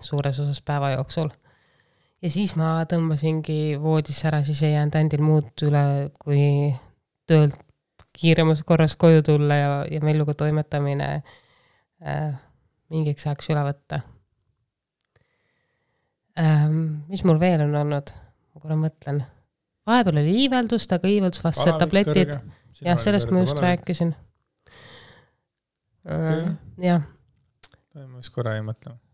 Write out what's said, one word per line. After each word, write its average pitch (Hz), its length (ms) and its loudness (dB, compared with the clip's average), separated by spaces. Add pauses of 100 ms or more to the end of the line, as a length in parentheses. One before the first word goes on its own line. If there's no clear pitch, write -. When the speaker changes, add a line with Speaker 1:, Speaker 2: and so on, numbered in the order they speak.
Speaker 1:
suures 139 400 -4
osas 143 240 -4
päeva 139 300 -2
jooksul. 139 340 -4 (920)
Ja 170 80 -4
siis 190 260 -2
ma 160 200 0 (120)
tõmbasingi 156 920 -2
voodisse 156 480 -2
ära, 151 120 0
siis 143 200 -2
ei 151 100 2
jäänud 147 240 0
Andil 151 260 2
muud 156 440 0
üle, 147 160 2 (400)
kui 143 480 2 (580)
töölt 151 300 4 (540)
kiiremas 160 500 2
korras 160 320 2
koju 165 300 6
tulla 147 300 2
ja, 143 160 2 (200)
ja 156 100 -4
Melluga 151 360 0
toimetamine, 143 720 -2 (920)
äh, 147 320 -6 (600)
mingiks 151 340 -2
ajaks 143 240 -6
üle 147 160 0
võtta. 143 340 -8 (2500)
Ähm, 156 680 0
mis 190 160 -8
mul 160 160 4
veel 175 240 2
on 147 120 0
olnud? 147 360 -4 (400)
Ma 156 80 -20
korra 156 160 -4
mõtlen. 147 440 -4 (640)
Vahepeal 202 360 2
oli 170 240 2
iiveldust, 240 500 -2
aga 190 140 0
iiveldusvastased 170 640 0
Speaker 2:
Palavik 160 100 2
Speaker 1:
tabletid. 151 500 2
Speaker 2:
kõrge. - 280 -14 (120)
Sina - 160 -8
Speaker 1:
Jah, 175 80 2
Speaker 2:
oli - 80 -2
Speaker 1:
sellest 208 220 0
Speaker 2:
kõrge 190 80 0
Speaker 1:
ma 180 80 4
just 147 140 -2
Speaker 2:
palavik. 180 260 0
Speaker 1:
rääkisin. 170 300 -2 (1900)
Äh, 156 140 -8
Speaker 2:
Okei. 160 680 -4
Speaker 1:
jah. 170 200 2 (840)
Speaker 2:
Ma 131 240 -20
vist 120 160 -16
korra 117 240 -4
ei 107 80 -8
mõtle. 113 320 -12 (160)